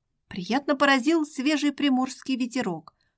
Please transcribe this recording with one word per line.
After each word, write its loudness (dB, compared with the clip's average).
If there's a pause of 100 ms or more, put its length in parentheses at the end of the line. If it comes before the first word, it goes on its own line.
(280)
Приятно -2
поразил 2
свежий 0
приморский -2
ветерок, -4 (240)